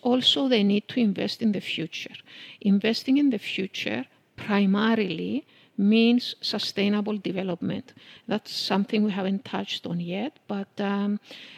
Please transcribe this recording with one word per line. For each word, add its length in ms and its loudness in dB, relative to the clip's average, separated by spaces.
also 460 2
the 120 4
need 280 2
to 100 -2
invest 420 0
in 120 2
the 80 -4
future. 540 -8
Investing 580 2
in 120 4
the 100 0
future 640 -6
primarily 1120 0
means 640 4
sustainable 800 -2
development. 760 -6
That's 240 -4
something 500 0
we 80 0
haven't 320 -2
touched 420 -8
on 140 -4
yet, 480 -6
but, 220 -6
um, 400 -2